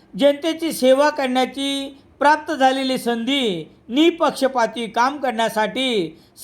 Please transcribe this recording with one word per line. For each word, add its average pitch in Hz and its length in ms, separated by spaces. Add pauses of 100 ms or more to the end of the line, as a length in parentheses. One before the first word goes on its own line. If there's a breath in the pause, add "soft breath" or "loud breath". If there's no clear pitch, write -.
(180 loud breath)
जनतेची 285 540
सेवा 262 380
करण्याची 277 880 (200 loud breath)
प्राप्त 302 340
झालेली 262 460
संधी 226 720 (180)
निपक्षपाती 262 1000
काम 240 300
करण्यासाठी 220 1000 (260 loud breath)